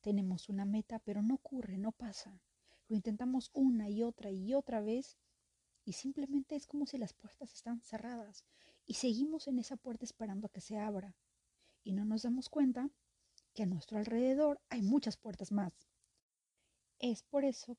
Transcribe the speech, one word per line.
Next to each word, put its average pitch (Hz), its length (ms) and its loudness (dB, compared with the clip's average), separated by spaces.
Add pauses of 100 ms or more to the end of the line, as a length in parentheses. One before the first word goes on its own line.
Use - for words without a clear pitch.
tenemos 196 480 0
una 196 160 0
meta, 214 320 0
pero 208 240 -2
no 240 140 4
ocurre, 214 420 -6
no 214 140 -2
pasa. 202 460 -10 (500)
Lo 220 80 2
intentamos 240 580 0
una 240 340 6
y 208 140 0
otra 233 280 -4
y 190 220 -2
otra 254 300 2
vez 226 340 -2 (680)
y 196 80 -6
simplemente 277 640 -2
es 285 100 -6
como 294 200 -2
si 277 120 -6
las 226 160 -4
puertas - 380 -18
están 233 280 -6
cerradas 220 640 -10 (420)
y - 80 -4
seguimos 269 540 0
en 254 100 2
esa 247 180 -4
puerta 233 280 -8
esperando 214 420 -6
a - 40 -8
que 185 100 -12
se 214 180 -6
abra. 202 380 -4 (680)
Y 196 100 -4
no 196 120 0
nos 214 180 0
damos 247 280 -2
cuenta 262 400 2 (600)
que 226 100 -4
a 202 40 2
nuestro 185 320 -2
alrededor 262 680 4
hay 240 140 0
muchas 226 340 4
puertas 202 360 -8
más. 190 200 2 (1300)
Es 240 240 0
por 277 220 0
eso 247 340 -2